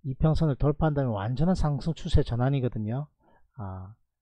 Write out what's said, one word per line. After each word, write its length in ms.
이평선을 520
돌파한다면 560
완전한 420
상승 400
추세 280
전환이거든요. 840
아, 380